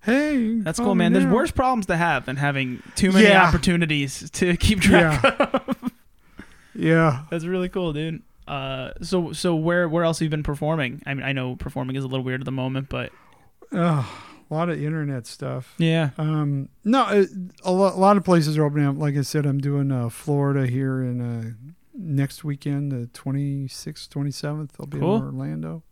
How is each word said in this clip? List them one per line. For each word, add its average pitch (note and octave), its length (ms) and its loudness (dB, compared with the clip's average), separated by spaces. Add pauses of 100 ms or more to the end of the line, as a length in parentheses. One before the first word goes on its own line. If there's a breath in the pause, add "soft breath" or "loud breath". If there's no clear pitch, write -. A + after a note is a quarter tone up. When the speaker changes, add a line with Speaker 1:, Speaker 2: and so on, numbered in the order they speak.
Speaker 1:
hey, A#3+ 580 0
Speaker 2:
That's E3 200 -4
Speaker 1:
call A#3+ 80 0
Speaker 2:
cool, G3 80 4
Speaker 1:
me F3+ 40 4
Speaker 2:
man. F3 140 4
There's F#3 120 4
Speaker 1:
now." E3+ 100 4
Speaker 2:
worse C#4 160 2
problems B3+ 360 0
to F3 100 0
have E3 280 0
than C3 120 -6
having C3+ 440 -2 (140)
too F#3+ 160 2
many G3+ 160 8
Speaker 1:
Yeah. F#3+ 200 8
Speaker 2:
opportunities D#3 840 0
to F3 260 0
keep G#3 240 2
track E3 420 6
Speaker 1:
Yeah. A#3 220 4
Speaker 2:
of. - 520 -4
<laughs> - 760 -20
Speaker 1:
Yeah. D#3+ 560 2
Speaker 2:
That's E3+ 140 -4
really F3+ 240 -2
cool, F3+ 220 -4
dude. D#3+ 300 -6 (260)
Uh, C3+ 440 -8 (100)
so, E3+ 320 -2
so E3+ 220 0
where, E3+ 340 2
where E3+ 140 0
else E3 160 0
have E3 60 0
you D#3 40 0
been D3+ 140 -2
performing? D3 640 -2
I C#3 80 -4
mean, C3 100 -6
I C3+ 80 -2
know B2+ 220 -4
performing C3 400 -8
is C3+ 80 -4
a C3 40 -6
little C3 160 -4
weird B2+ 180 -4
at C3+ 40 -8
the B2+ 60 -6
moment, C3 360 -4
but B2+ 240 -8 (640 soft breath)
Speaker 1:
Uh, E3+ 300 2 (460 loud breath)
a - 40 -6
lot E3 160 -2
of D3+ 120 -4
internet C#3+ 440 -4
stuff. C3 540 -10
Speaker 2:
Yeah. D#3+ 400 2
Speaker 1:
Um, D3+ 500 -2 (160)
no, B3 160 4
uh, G3+ 240 4 (400)
a F#3+ 60 0
lo-, F#3 240 4
a - 20 -4
lot G3 180 6
of G3 80 2
places D#3 360 4
are D#3 40 4
opening D3 220 2
up. C#3 100 0
Like D3 220 0
I C#3+ 60 0
said, D3 240 -2
I'm C#3 100 0
doing, C#3 340 0
uh, B2 180 0
Florida C#3 580 0
here C3 340 -2
in, B2 180 -2
uh, A#2 320 -6 (560)
next C#3 360 -2
weekend, C#3+ 480 -4
the A#2+ 160 -6
twenty-sixth, C#3 1040 -8
twenty-seventh, D3 680 -6
I'll C#3+ 80 -12
be C#3+ 120 -8
Speaker 2:
Cool. F3 180 2
Speaker 1:
in A3 60 -2
Orlando. D3+ 680 -8